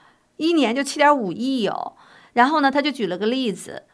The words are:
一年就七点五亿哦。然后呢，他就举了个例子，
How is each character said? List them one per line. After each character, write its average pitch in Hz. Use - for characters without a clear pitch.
一 330
年 247
就 277
七 277
点 294
五 202
亿 247
哦。 -
然 240
后 311
呢， 269
他 269
就 285
举 226
了 180
个 196
例 247
子， -